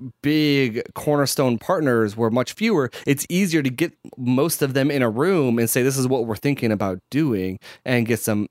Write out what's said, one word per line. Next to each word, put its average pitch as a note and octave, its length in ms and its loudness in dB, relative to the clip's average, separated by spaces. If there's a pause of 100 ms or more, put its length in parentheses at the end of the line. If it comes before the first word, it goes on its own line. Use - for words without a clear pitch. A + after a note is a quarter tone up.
(220)
big C#3+ 600 2 (120)
cornerstone C#3 640 0
partners A#2+ 580 0
were A2+ 140 2
much B2 220 0
fewer, F#3 380 0 (160)
it's C#3 220 0
easier F3 340 0
to C3 80 0
get D#3+ 220 -2 (240)
most C3 460 0
of C3 120 -2
them C#3 160 2
in C#3 120 0
a A#2 80 2
room C3 480 2
and A#2 100 2
say, B2+ 140 2
"This C3+ 140 2
is C3 100 0
what B2+ 200 0
we're G#2+ 100 -4
thinking C3+ 360 -2
about F#2+ 280 -2 (100)
doing," G#2 480 -2 (260)
and A#2+ 220 0
get A2+ 140 0
some G#2 300 -2